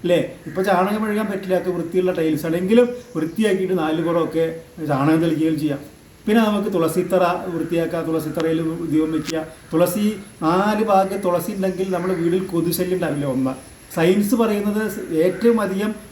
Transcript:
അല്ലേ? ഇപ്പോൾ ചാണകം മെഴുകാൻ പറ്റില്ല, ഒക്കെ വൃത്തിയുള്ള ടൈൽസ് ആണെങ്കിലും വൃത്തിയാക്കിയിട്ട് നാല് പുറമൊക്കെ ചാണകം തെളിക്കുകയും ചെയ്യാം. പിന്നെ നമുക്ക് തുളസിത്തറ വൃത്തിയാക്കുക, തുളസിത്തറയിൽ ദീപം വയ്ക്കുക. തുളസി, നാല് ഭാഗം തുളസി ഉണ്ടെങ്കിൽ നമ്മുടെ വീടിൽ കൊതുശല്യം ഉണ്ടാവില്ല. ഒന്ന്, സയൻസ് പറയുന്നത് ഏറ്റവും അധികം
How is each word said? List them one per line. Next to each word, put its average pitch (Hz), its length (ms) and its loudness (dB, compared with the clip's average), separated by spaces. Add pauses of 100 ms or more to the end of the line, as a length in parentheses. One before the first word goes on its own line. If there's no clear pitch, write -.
അല്ലേ? 170 300 0 (140)
ഇപ്പോൾ 170 160 -4
ചാണകം 196 400 2
മെഴുകാൻ 214 240 0
പറ്റില്ല, 185 320 -2
ഒക്കെ 180 120 -2
വൃത്തിയുള്ള 175 420 0
ടൈൽസ് 160 340 0
ആണെങ്കിലും 185 420 4 (280)
വൃത്തിയാക്കിയിട്ട് 185 600 0
നാല് 160 240 0
പുറമൊക്കെ 165 580 0 (280)
ചാണകം 143 340 2
തെളിക്കുകയും 156 380 0
ചെയ്യാം. 143 180 -2 (480)
പിന്നെ 220 180 4
നമുക്ക് 208 300 0
തുളസിത്തറ 180 500 2 (300)
വൃത്തിയാക്കുക, 165 540 -2
തുളസിത്തറയിൽ 160 540 -2 (280)
ദീപം 156 220 2
വയ്ക്കുക. 160 340 -4 (260)
തുളസി, 180 440 2 (260)
നാല് 208 420 2
ഭാഗം 196 360 2
തുളസി 180 320 0
ഉണ്ടെങ്കിൽ 190 380 -2
നമ്മുടെ 180 240 -2
വീടിൽ 170 300 0
കൊതുശല്യം 175 500 -2
ഉണ്ടാവില്ല. 143 320 -2
ഒന്ന്, 131 240 0 (440)
സയൻസ് 196 400 4
പറയുന്നത് 208 800 0
ഏറ്റവും 185 460 2
അധികം 202 340 -2 (180)